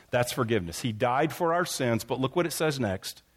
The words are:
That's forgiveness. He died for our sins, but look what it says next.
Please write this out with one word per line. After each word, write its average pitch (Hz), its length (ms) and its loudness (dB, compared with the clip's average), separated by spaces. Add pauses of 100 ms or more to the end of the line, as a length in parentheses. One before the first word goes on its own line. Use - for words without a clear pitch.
That's 120 220 2
forgiveness. 107 500 -2
He 127 100 -2
died 127 400 2
for 165 220 0
our 175 100 2
sins, 120 400 0
but 127 160 -4
look 131 160 0
what 175 120 2
it 160 60 -6
says 156 260 0
next. 101 420 -4 (160)